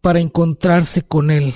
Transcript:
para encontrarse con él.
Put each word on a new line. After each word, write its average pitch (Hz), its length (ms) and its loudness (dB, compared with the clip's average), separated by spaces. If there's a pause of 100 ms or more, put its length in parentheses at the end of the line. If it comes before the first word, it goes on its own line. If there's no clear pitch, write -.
para 175 180 0
encontrarse 170 840 0
con 151 280 -2
él. 143 260 0